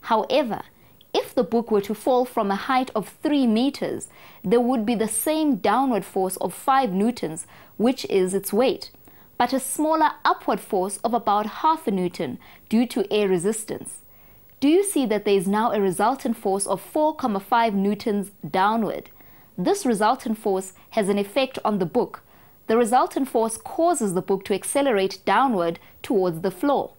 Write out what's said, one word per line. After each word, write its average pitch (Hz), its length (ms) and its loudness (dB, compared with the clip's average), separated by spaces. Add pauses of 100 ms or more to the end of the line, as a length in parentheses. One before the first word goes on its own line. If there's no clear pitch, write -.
However, 226 600 -2 (540)
if - 200 -2
the 254 100 2
book 226 260 -2
were 208 100 4
to 202 140 -4
fall 254 320 2
from 214 240 -2
a 196 60 -2
height 262 380 -2
of 208 140 -4 (140)
three 285 240 2
meters, 214 600 0 (360)
there 233 160 4
would 240 240 0
be 240 100 0
the 214 140 0
same 311 480 0
downward 220 480 0
force 185 320 -2
of 185 160 -6
five 269 400 0
newtons, 190 540 -2 (320)
which 247 320 2
is 185 240 2
its 190 180 -4
weight, - 380 0 (480)
but 247 160 0
a 262 60 0
smaller 311 500 0 (160)
upward 285 340 0
force 190 380 -2
of 233 160 -2
about 214 320 0 (160)
half 320 240 2
a 233 40 0
newton 180 480 -4 (300)
due 233 160 4
to 240 260 -2
air 208 180 2
resistance. - 720 -2 (600)
Do 277 80 2
you 370 160 4
see 285 220 0
that 208 180 0
there 202 100 4
is 196 140 2
now 214 240 2
a 214 80 0
resultant 220 560 0
force 196 320 -2
of 190 120 -2
four 311 360 0
comma 208 240 -2
five 233 340 0
newtons 202 560 0 (180)
downward? 202 600 0 (480)
This 359 260 0
resultant 226 540 0
force 190 340 -2 (180)
has 202 180 2
an 202 100 2
effect 262 460 -2
on 208 160 0
the 185 40 2
book. - 380 -2 (460)
The 220 80 2
resultant 254 520 2
force 226 280 0
causes 311 580 0
the 180 80 0
book 196 220 -2
to 208 100 0
accelerate 202 680 0
downward 214 560 2 (200)
towards 180 420 0
the 185 100 -2
floor. 277 460 0